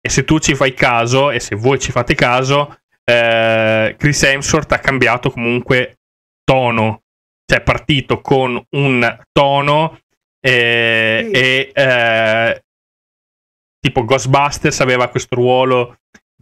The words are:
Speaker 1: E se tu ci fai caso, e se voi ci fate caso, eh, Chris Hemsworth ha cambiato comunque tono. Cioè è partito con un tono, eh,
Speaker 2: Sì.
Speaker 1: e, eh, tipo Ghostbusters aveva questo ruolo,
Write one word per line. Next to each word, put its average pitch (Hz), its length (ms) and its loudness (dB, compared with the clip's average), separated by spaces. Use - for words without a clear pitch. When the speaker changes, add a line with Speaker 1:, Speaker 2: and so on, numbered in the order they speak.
Speaker 1:
E - 80 -8
se - 160 -2
tu 156 140 0
ci 151 160 -2
fai 135 200 -2
caso, 123 560 0
e 117 80 -4
se - 160 -8
voi 127 240 -2
ci - 140 -8
fate 123 220 -2
caso, 135 640 0
eh, 113 920 2
Chris 147 260 0
Hemsworth 143 500 0
ha 131 60 0
cambiato 123 520 0
comunque 120 680 -4
tono. 117 600 0
Cioè 120 160 0
è - 20 -20
partito 127 580 -2
con 127 400 -2
un 127 480 0
tono, 143 680 0
eh, 117 840 2
Speaker 2:
Sì. 226 60 -8
Speaker 1:
e, 131 420 0
eh, 113 920 0
tipo 127 260 -2
Ghostbusters 135 760 0
aveva 127 280 0
questo - 260 -8
ruolo, 123 640 0